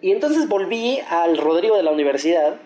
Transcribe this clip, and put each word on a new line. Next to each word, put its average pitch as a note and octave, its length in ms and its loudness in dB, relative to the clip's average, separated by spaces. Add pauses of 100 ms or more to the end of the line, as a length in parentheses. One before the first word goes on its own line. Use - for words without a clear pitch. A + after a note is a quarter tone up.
Y F#3 100 -2
entonces D4+ 380 0
volví A3+ 500 -2 (120)
al E3+ 260 2
Rodrigo E3 400 2
de F#3+ 60 2
la D#3 80 0
universidad D3+ 760 0